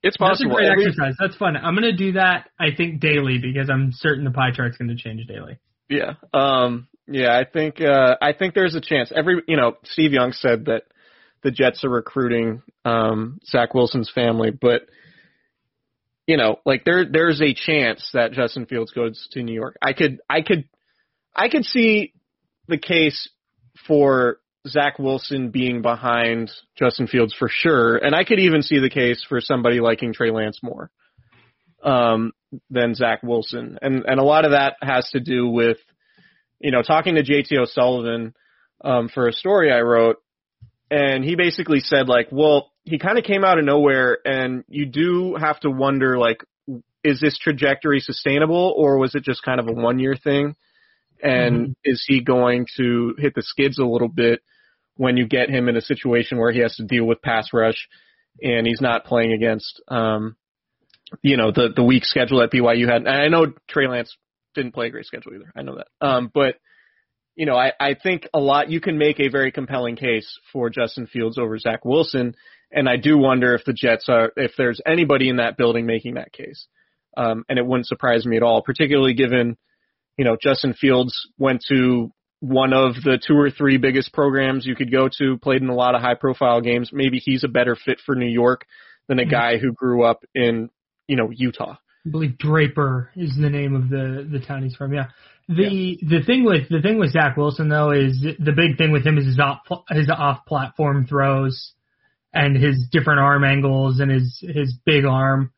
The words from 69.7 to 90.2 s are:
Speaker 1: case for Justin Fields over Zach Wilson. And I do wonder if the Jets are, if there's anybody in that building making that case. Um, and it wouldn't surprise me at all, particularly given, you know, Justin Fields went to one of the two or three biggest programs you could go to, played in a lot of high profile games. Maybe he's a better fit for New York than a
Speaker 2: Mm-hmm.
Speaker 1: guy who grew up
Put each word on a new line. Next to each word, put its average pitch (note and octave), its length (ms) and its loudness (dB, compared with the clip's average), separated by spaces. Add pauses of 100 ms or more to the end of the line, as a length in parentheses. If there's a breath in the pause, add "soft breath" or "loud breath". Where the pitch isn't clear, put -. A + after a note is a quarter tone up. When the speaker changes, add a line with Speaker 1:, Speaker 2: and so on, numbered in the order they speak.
Speaker 1:
case A#2 420 -4 (140)
for A#2+ 180 -4
Justin A#2 380 -6
Fields A2+ 300 -4
over A2 200 -4
Zach A2+ 260 -4
Wilson. B2 520 0 (340 soft breath)
And C3+ 180 0
I B2 80 2
do D3 220 4
wonder B2+ 380 4
if - 80 -4
the C3+ 80 -4
Jets A2+ 360 0
are, A2+ 280 4
if B2 200 -2
there's A#2+ 300 -2
anybody C#3+ 420 2
in B2+ 100 -2
that A#2 180 -2
building A#2 300 0
making A#2 280 -4
that - 180 -12
case. - 360 -20 (480)
Um, A#2 320 -2
and C3 100 0
it B2 80 0
wouldn't B2+ 220 -2
surprise A#2 360 0
me A#2 120 0
at A2+ 80 2
all, A2+ 180 2
particularly C3+ 520 2
given, A#2+ 420 0 (600)
you C#3 80 0
know, A2+ 160 2
Justin C3+ 340 0
Fields B2+ 520 0 (100)
went C3 360 -2
to B2 400 0 (260)
one C3 340 0
of C3 300 4
the C#3 240 2
two D#3 100 4
or C#3+ 140 4
three C3+ 280 2
biggest C3 340 0
programs C3+ 520 0
you B2+ 120 -6
could A#2+ 160 -4
go D#3+ 160 2 (100)
to, C3 200 0
played C3 240 0
in C3 60 -2
a B2+ 60 -2
lot B2 220 2
of A#2 60 0
high B2 120 0
profile B2 460 0
games. A#2+ 320 -2
Maybe C3+ 260 0
he's C3 240 -2
a C#3+ 60 -2
better B2 260 0
fit - 320 -4
for C#3+ 80 0
New B2 140 -2
York A#2+ 360 2 (440 soft breath)
than C3 100 0
a B2 40 0
Speaker 2:
Mm-hmm. D3+ 100 -2
Speaker 1:
guy A#2 260 2
who B2 140 -2
grew A#2+ 320 0
up A#2 180 2 (120)